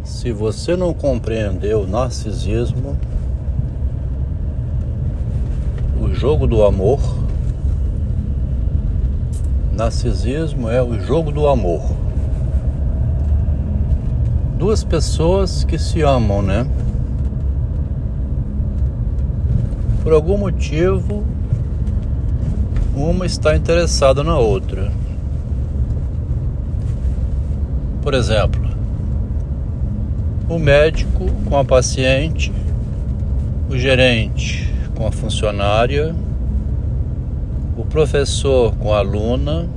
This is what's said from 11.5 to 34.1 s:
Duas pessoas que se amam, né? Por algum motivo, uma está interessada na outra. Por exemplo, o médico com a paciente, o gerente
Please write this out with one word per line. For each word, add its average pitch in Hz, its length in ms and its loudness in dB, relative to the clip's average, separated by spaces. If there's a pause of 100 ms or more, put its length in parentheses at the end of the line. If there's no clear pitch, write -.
Duas 208 260 2
pessoas 175 800 2
que - 140 2
se - 240 0
amam, 113 400 4
né? - 260 0 (3250)
Por 160 80 4
algum 160 260 4
motivo, 190 840 0 (1700)
uma 175 320 0
está 156 300 2
interessada 156 680 4
na 160 160 2
outra. 98 540 0 (3000)
Por 143 120 0
exemplo, - 480 2 (1900)
o 165 100 0
médico 151 680 4 (200)
com 143 120 2
a 139 60 4
paciente, 131 880 2 (1160)
o 120 80 0
gerente 123 960 2 (220)